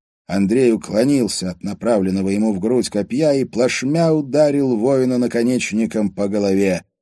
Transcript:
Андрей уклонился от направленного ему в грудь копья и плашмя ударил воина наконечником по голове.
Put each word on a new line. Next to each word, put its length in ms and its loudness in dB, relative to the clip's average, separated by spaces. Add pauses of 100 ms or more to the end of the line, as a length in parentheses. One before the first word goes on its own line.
(260)
Андрей 460 2
уклонился 760 0
от 120 -14
направленного 680 -2
ему 220 0
в 60 -4
грудь 300 -2
копья 440 -2
и 120 0
плашмя 680 0
ударил 640 2
воина 420 0
наконечником 920 -2
по 180 -4
голове. 560 0 (180)